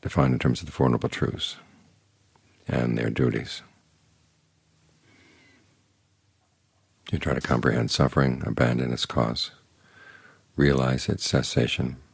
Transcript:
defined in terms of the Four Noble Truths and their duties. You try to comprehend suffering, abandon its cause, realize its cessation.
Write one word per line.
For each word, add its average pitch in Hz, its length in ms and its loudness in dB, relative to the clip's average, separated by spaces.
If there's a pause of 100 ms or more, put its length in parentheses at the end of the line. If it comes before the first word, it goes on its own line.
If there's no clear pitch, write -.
defined 65 320 2
in 60 60 0
terms 64 200 2
of - 60 -10
the - 60 -14
Four 65 180 2
Noble 58 200 0
Truths - 460 -4 (1120)
and 60 300 0
their 57 120 -2
duties. 58 540 -2 (3500)
You 78 80 -2
try - 140 -2
to 65 80 -2
comprehend 60 500 0
suffering, 65 540 2
abandon 60 480 0
its - 120 -4
cause, - 460 -2 (1040)
realize 65 540 2
its - 180 -2
cessation. 64 680 0 (160)